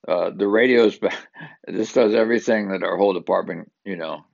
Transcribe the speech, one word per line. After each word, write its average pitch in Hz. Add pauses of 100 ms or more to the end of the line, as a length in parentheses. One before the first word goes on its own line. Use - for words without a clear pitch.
uh, 87
the 98
radios 113
back, 98 (260)
<laughs> -
this 107
does 113
everything 113
that 92
our 90
whole 101
department, 85 (140)
you 98
know 80